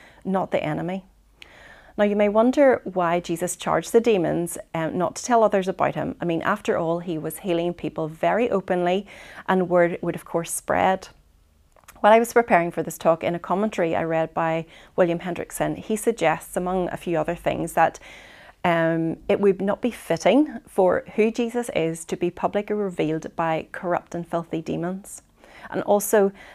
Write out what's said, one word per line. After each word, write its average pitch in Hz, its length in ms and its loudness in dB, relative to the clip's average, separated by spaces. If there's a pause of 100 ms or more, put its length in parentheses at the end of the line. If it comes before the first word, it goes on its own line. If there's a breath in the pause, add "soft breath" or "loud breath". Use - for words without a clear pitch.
(240 loud breath)
not 190 280 -2
the - 100 0
enemy. 165 420 -4 (920 loud breath)
Now, 208 60 4
you 202 120 2
may 208 120 4
wonder 247 560 6
why 180 360 0
Jesus 175 360 -4
charged 160 360 0
the 233 80 6
demons, 170 560 0 (160)
um, 165 240 -2
not 180 200 -2
to - 80 -12
tell 240 180 4
others 196 260 2
about 147 280 0
him. - 240 -6
I - 40 -6
mean, 170 180 -2
after 208 340 -2
all, 170 240 -2
he 170 180 -6
was 156 200 -8
healing 170 360 -2
people 160 340 -6
very 175 420 0
openly, 185 560 0 (420 loud breath)
and 185 200 2
word 175 320 2
would, 170 160 -4
of - 80 -12
course, - 280 -6
spread. - 560 0 (920)
While 208 120 6
I 226 60 8
was 233 140 -2
preparing 185 380 4
for 165 120 -4
this 160 160 -8
talk, 165 260 2
in 170 100 0
a 170 40 -4
commentary 185 580 -2
I 165 80 0
read 160 300 -2
by 165 320 -2 (280 loud breath)
William 170 260 2
Hendrickson, 165 560 -6
he 202 200 -6
suggests, 170 600 -2
among 180 320 -2
a - 80 -8
few 170 220 -4
other 170 180 -2
things, - 380 -4
that, - 260 2 (640 loud breath)
um, 165 540 0 (100)
it 202 120 2
would 196 220 2
not 196 180 -2
be 240 120 -2
fitting 233 760 2
for - 380 2 (100)
who 220 160 2
Jesus 233 460 -4
is 165 300 -2
to 185 100 -6
be 175 120 0
publicly 202 460 -2
revealed 165 640 -4
by 160 340 -2
corrupt - 460 -4
and 170 100 -6
filthy 165 340 -6
demons. 170 640 -8 (480 loud breath)
And - 140 -4
also 202 460 4 (240 loud breath)